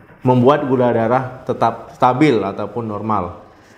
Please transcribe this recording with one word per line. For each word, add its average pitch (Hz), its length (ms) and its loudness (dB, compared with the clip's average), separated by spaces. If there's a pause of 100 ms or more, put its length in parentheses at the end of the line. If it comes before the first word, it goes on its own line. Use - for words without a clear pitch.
(220)
membuat 127 480 4
gula 123 240 2
darah 120 480 -2
tetap - 560 -4
stabil 131 400 4
ataupun 101 480 -6
normal. 104 560 -6 (360)